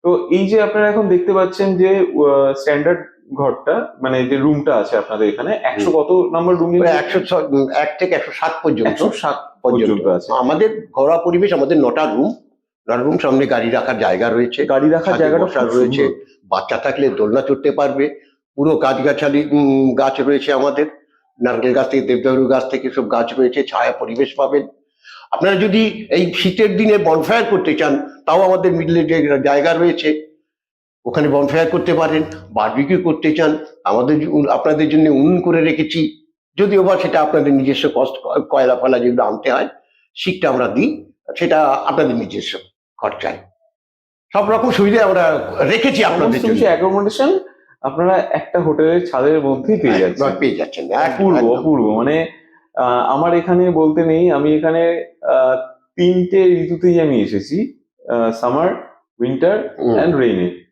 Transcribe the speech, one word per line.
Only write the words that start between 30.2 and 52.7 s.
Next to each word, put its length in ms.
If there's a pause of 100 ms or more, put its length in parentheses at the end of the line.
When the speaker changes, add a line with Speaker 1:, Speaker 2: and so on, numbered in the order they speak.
Speaker 2:
ওখানে 240
বনফায়ার 420
করতে 240
পারেন। 280 (280)
বারবিকিউ 520
করতে 340
চান, 220 (260)
আমাদের 360
জ-, 80
উন-, 200
আপনাদের 400
জন্য 220
উনুন 300
করে 200
রেখেছি, 680 (320)
যদিও 240
বা 140
সেটা 240
আপনাদের 320
নিজস্ব 420
কস্ট, 200 (100)
ক-, 260
কয়লা 260
ফয়লা 220
যেগুলো 260
আনতে 280
হয়, 160 (460)
শিকটা 340
আমরা 200
দিই, 440 (260)
সেটা 240
আপনাদের 540
নিজস্ব 420 (380)
খরচায়। 420 (920)
সব 180
রকম 200
সুবিধা 340
আমরা 560
রেখেছি 440
আপনাদের 200
Speaker 1:
সমস্ত 180
Speaker 2:
জন্য। 120
Speaker 1:
কিছু 120
অ্যাকোমোডেশন 720 (420)
আপনারা 360 (140)
একটা 300
হোটেলের 460
ছাদের 340
মধ্যেই 400
পেয়ে 140
Speaker 2:
একদম 120
Speaker 1:
যাচ্ছেন। 340
Speaker 2:
পেয়ে 160
যাচ্ছেন, 340
একদম, 340
Speaker 1:
অপূর্ব, 120
Speaker 2:
একদম। 140
Speaker 1:
অপূর্ব। 460
মানে, 340 (460)